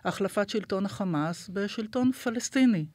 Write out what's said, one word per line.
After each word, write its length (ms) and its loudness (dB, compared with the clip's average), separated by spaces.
החלפת 440 -2
שלטון 380 -2
החמאס 640 -2
בשלטון 600 0
פלסטיני, 840 2